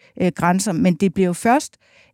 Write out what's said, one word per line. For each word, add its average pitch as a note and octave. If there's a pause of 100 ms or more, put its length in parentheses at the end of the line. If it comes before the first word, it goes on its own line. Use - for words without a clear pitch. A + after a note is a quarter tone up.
(220)
øh, F3+
grænser. F#3+
Men F3
det F#3+
blev F3+
først, - (360)